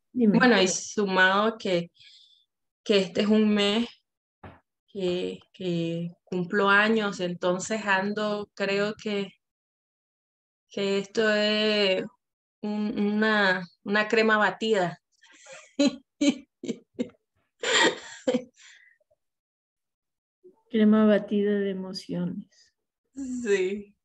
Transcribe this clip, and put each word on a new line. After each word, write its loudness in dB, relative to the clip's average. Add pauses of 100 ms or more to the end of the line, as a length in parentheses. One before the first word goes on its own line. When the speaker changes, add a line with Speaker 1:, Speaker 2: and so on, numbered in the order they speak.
(160)
Speaker 1:
Dime. 4
Speaker 2:
Bueno, 6
y 4
sumado 0
que, -2 (920)
que 2
este -2
es 0
un 4
mes 0 (1000)
que, -6 (120)
que -4 (100)
cumplo -2
años, 2
entonces -4
ando, -4
creo -4
que, -8 (1400)
que -2
esto -2
es 0 (580)
un, -4
una, 2 (160)
una 0
crema 2
batida. 0 (760)
<laughs> -2 (4000)
Speaker 1:
Crema 4
batida 2
de -4
emociones. -10 (420)
Speaker 2:
Sí. -4